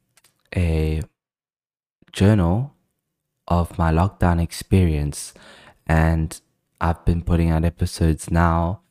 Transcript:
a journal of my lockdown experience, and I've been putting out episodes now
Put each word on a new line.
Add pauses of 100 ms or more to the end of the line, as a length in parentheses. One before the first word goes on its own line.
(540)
a (1120)
journal (760)
of
my
lockdown
experience, (520)
and (400)
I've
been
putting
out
episodes
now